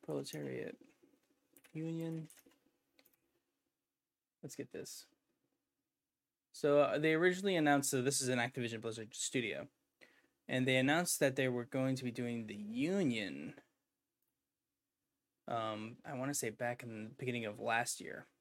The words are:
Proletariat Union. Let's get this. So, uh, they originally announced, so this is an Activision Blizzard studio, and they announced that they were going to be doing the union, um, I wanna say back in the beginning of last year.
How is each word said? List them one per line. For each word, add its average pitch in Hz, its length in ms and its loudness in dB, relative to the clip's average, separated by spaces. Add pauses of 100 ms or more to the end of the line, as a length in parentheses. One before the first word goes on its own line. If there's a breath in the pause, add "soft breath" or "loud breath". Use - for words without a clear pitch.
Proletariat 139 720 -6 (920)
Union. 160 580 -6 (2250)
Let's 147 120 -12
get - 160 -8
this. - 340 -12 (1500)
So, 143 280 4
uh, 143 180 6
they 156 160 4
originally 180 420 4
announced, 147 360 6
so 131 100 2
this 135 200 2
is 131 60 -2
an 123 120 2
Activision 117 420 -2
Blizzard 110 320 -8
studio, 101 540 -2 (840 soft breath)
and 127 180 2
they 131 100 4
announced 147 420 2
that 135 160 4
they 135 120 2
were 123 160 0
going 131 320 0
to 131 80 -6
be 123 60 -2
doing 117 380 -4
the 104 80 -8
union, 113 960 -2 (1900)
um, 110 560 -4
I 139 120 -10
wanna 131 180 -4
say 131 160 -2
back 120 320 -4
in 110 220 -8
the 110 80 -10
beginning 120 340 -4
of 107 140 -6
last 113 420 0
year. - 240 -10 (160)